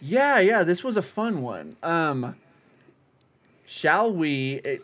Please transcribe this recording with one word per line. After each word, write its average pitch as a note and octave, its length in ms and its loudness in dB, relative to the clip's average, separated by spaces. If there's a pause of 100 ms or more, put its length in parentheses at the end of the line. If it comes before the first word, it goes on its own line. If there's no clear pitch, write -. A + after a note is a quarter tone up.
Yeah, B3+ 380 2
yeah, G3+ 240 6
this F3 220 0
was A#3+ 120 -2
a F#3+ 60 0
fun G#3+ 400 -4
one. E2 400 -10
Um, C#3+ 540 -2 (1300)
shall G3 460 0
we, C#3 520 -2
eh, C3 200 -4